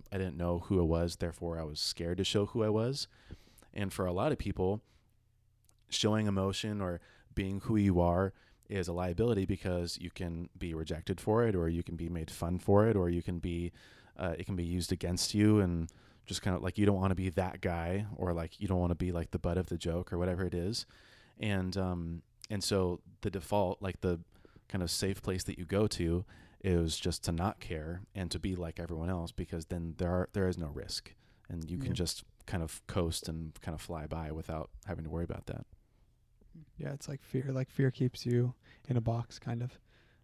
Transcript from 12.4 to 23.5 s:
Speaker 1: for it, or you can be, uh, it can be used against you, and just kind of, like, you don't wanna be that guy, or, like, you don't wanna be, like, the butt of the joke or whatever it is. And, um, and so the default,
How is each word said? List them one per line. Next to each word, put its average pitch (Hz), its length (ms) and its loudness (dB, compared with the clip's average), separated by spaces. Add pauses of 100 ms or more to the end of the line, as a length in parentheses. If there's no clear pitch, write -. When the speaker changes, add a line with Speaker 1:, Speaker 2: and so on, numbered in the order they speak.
Speaker 1:
for 104 280 8
it, 110 80 4
or 87 140 4
you 87 140 2
can 87 160 -4
be, 87 320 -4 (460)
uh, 85 200 -2
it 90 80 -8
can 101 100 -4
be 87 100 -2
used 87 260 0
against 87 420 -2
you, 107 260 8
and 87 300 2 (360)
just - 160 -6
kind 95 160 2
of, - 40 -2
like, - 160 -2
you 104 80 6
don't 101 120 6
wanna 92 180 4
be 92 140 0
that 92 320 0
guy, 87 440 0 (120)
or, 90 160 0
like, 82 260 -4
you 101 80 -4
don't 92 120 4
wanna 87 160 4
be, 90 180 0
like, 85 180 -2
the 90 80 -2
butt 87 180 2
of 90 100 0
the 87 100 -4
joke 85 340 -2
or 90 60 -2
whatever 92 280 2
it 87 80 -2
is. 90 320 -2 (540)
And, 95 380 0
um, 87 460 -2 (260)
and 101 140 -2
so 92 360 2 (220)
the 104 100 -2
default, 95 500 0